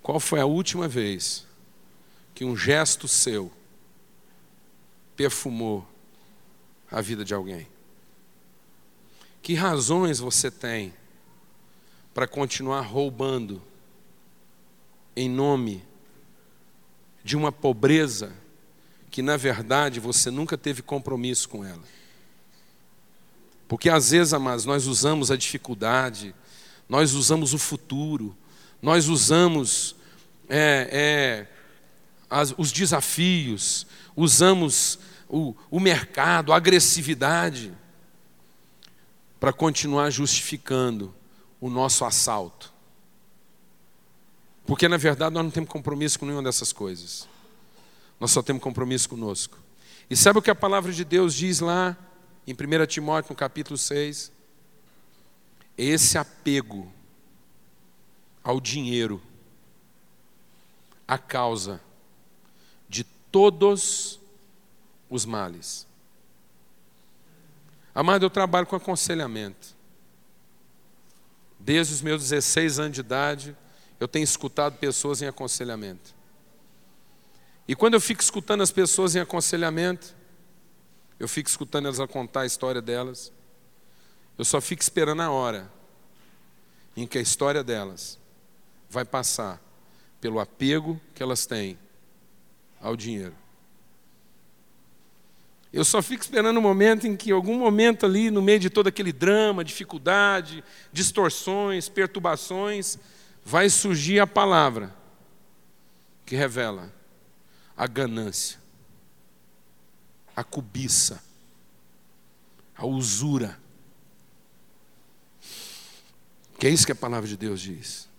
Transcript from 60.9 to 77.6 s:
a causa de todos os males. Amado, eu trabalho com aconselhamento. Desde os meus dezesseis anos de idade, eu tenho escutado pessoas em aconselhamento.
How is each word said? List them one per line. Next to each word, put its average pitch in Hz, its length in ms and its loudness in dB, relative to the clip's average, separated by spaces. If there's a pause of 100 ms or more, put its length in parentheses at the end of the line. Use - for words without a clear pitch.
a 131 120 -2
causa 110 640 -4 (1080)
de 104 160 -8
todos - 1160 2 (920)
os 120 160 -4
males. 95 600 -8 (2000)
Amado, 185 320 4
eu 185 40 2
trabalho 180 380 0
com 196 80 -6
aconselhamento. 135 1000 -6 (1800)
Desde 151 340 0
os 135 80 -6
meus 156 200 -2
dezesseis 147 580 0
anos 151 140 -4
de 131 80 -8
idade, 139 540 -4 (440)
eu 117 80 -4
tenho 156 160 -2
escutado 147 540 -2
pessoas 143 440 -4
em 143 60 -6
aconselhamento. 113 840 -10 (1500)